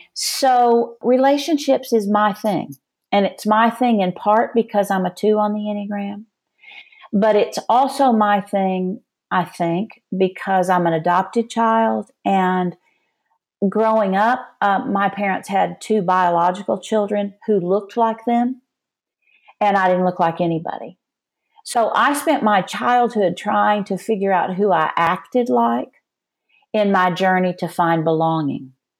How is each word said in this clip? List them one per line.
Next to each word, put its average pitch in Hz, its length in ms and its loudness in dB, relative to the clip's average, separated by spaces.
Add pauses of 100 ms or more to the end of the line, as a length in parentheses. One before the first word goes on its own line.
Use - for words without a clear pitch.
(140)
So 240 880 2
relationships 269 880 2
is 208 160 0
my 208 240 2
thing. 196 420 -4 (380)
And 202 120 2
it's - 220 -6
my 220 240 4
thing 233 300 0
in 180 120 0
part 208 420 0
because 208 360 0
I'm 190 160 0
a 180 80 -6
two 214 240 0
on 208 160 -2
the 214 60 -6
Enneagram. 208 640 -8 (880)
But 208 240 4
it's - 220 0 (100)
also 262 440 2
my 208 280 2
thing, 190 600 -2 (300)
I 185 140 0
think, 170 580 -4 (140)
because 190 520 0
I'm 180 180 2
an 165 60 2
adopted 180 560 0
child, 226 600 0 (140)
and 185 520 0 (920)
growing 214 480 2
up, 226 240 2 (200)
uh, 202 200 2
my 196 280 -2
parents 196 400 -4
had 185 320 -2
two 214 220 -2
biological 180 760 0
children 202 560 -4 (120)
who 214 140 2
looked 196 360 -2
like 226 300 -2
them, 240 340 -2 (1000)
and 208 160 2
I 190 120 2
didn't 185 160 2
look 180 160 -2
like 165 200 0
anybody. 165 580 -6 (680)
So 226 300 0
I 262 180 0
spent 285 300 -2
my 208 180 2
childhood 226 760 0
trying 208 480 0
to 196 120 -4
figure 196 360 -2
out 180 240 0
who 196 160 2
I 156 240 2
acted 185 520 0
like 240 440 0 (800)
in 202 200 2
my 185 200 2
journey 185 480 0
to 175 80 -4
find 165 360 0
belonging. 160 680 0 (260)